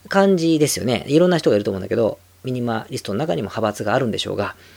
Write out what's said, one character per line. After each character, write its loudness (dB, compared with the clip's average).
感 4
じ 2
で 4
す -2
よ -4
ね。 -2
い 4
ろ 6
ん 4
な 2
人 2
が 4
い 4
る -4
と -2
思 -2
う -4
ん -8
だ -10
け -2
ど、 0
ミ -6
ニ -4
マ -4
リ -8
ス -10
ト -6
の -2
中 -2
に -4
も -4
派 -6
閥 -2
が -2
あ 2
る 0
ん -2
で -4
し -6
ょ -4
う -6
が、 -4